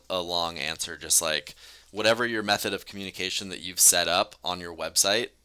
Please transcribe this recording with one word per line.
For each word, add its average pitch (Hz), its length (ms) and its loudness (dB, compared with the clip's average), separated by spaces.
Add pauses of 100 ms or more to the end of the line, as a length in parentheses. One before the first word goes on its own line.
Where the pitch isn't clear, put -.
a 92 120 -2
long 85 360 -2
answer. 80 380 -6
Just, 78 260 0
like, 78 340 -2 (360)
whatever 110 340 4
your 110 180 -2
method 101 300 2
of 92 120 -6
communication 95 640 -6
that 90 100 -8
you've 90 220 -4
set 87 260 6
up 90 340 2
on 90 200 -6
your 87 120 -10
website 90 580 0 (140)